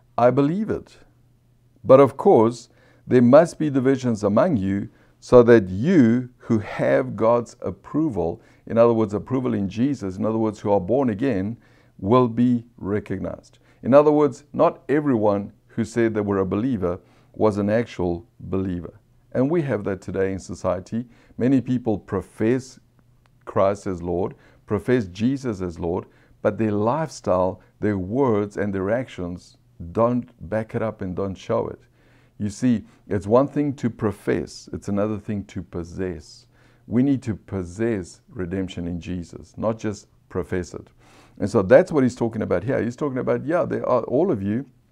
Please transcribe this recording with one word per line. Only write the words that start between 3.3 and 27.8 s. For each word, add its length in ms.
must 220
be 100
divisions 560
among 320
you 320
so 220
that 260
you 600
who 120
have 580
God's 440
approval," 800
in 120
other 160
words, 200
approval 400
in 140
Jesus, 480
in 80
other 140
words, 220
who 100
are 100
born 280
again, 480
"will 300
be 360
recognized." 840
In 120
other 180
words, 400
not 360
everyone 640
who 160
said 280
they 80
were 180
a 80
believer 520
was 260
an 120
actual 560
believer. 560
And 180
we 120
have 220
that 160
today 320
in 60
society. 720
Many 240
people 380
profess 800
Christ 420
as 160
Lord, 320
profess 420
Jesus 520
as 200
Lord, 240
but 160
their 140
lifestyle, 880